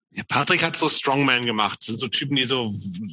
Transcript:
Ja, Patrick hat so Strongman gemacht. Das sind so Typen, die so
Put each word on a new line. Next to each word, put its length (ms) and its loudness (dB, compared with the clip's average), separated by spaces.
Ja, 160 -12
Patrick 380 2
hat 100 0
so 140 0
Strongman 560 2
gemacht. 360 0
Das 60 -8
sind 140 -6
so 80 -4
Typen, 260 -2
die 120 2
so 260 -2